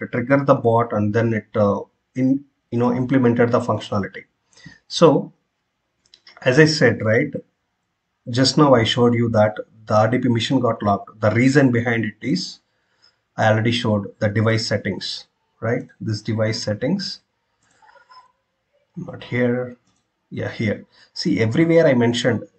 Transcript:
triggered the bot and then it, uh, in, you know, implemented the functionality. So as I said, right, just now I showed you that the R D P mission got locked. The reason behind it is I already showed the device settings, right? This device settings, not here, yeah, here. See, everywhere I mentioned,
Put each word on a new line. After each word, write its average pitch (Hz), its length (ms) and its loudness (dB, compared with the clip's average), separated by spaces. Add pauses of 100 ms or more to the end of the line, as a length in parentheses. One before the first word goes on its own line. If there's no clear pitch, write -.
(120)
triggered 135 360 0
the 135 80 6
bot 113 380 0
and 104 200 0
then 113 200 2
it, 107 220 -6
uh, 101 260 2 (340)
in, 131 280 0 (280)
you 120 60 -4
know, 120 160 0
implemented 123 580 2
the 123 80 2
functionality. 107 680 -6 (640)
So 160 440 2 (1080)
as 135 180 2
I 156 60 8
said, 120 360 0
right, 117 320 0 (960)
just 131 280 0
now 147 160 6
I 113 100 4
showed 120 300 2
you 117 160 0
that 107 260 2 (300)
the 107 100 0
R 110 140 4
D 123 80 0
P 127 100 -2
mission 120 320 0
got 113 240 -2
locked. 101 380 -4
The 107 100 2
reason 135 400 4
behind 113 320 -2
it 104 180 -8
is 156 380 -6 (800)
I 113 100 2
already 110 240 2
showed 104 480 -2
the 110 80 0
device 110 400 0
settings, - 580 -6 (360)
right? 113 260 -4 (140)
This 107 200 -6
device 110 400 -4
settings, 135 600 -4 (1700)
not - 280 -16
here, 123 540 -4 (520)
yeah, 131 200 -8
here. - 360 -4 (280)
See, - 260 -2
everywhere 165 460 2
I 143 80 4
mentioned, 120 500 0 (160)